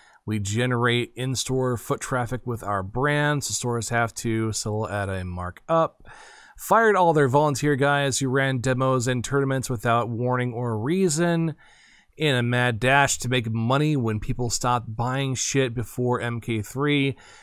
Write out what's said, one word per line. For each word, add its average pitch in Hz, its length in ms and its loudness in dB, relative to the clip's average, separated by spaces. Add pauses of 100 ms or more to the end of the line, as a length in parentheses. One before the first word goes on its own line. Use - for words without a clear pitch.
(260)
we 107 140 -2
generate 120 760 0
in-store 127 600 -2
foot 127 240 -4
traffic 123 460 -4
with 117 180 -6
our 101 200 -2
brand, 147 600 0
so - 80 -6
stores 117 380 -2
have 117 240 0
to 110 400 -2
sell 107 340 -4
at 101 220 -4
a 92 160 -4
markup. 90 840 -2 (480)
Fired 214 400 4
all 180 160 4
their 147 160 4
volunteer 143 480 2
guys 139 440 2
who 135 100 0
ran 135 300 2
demos 131 480 0
and 127 160 0
tournaments 135 460 0
without 117 380 0
warning 123 460 -2
or 117 240 -4
reason. 165 800 0 (600)
In 147 200 2
a 123 80 2
mad 123 380 0
dash 139 380 4
to 123 100 -6
make 120 200 0
money 131 460 2
when 113 240 0
people 120 300 -4
stopped 120 440 -2
buying 127 420 -2
shit 131 380 0
before 123 460 -2
M 117 220 -4
K 110 200 -2
three, 139 540 0 (280)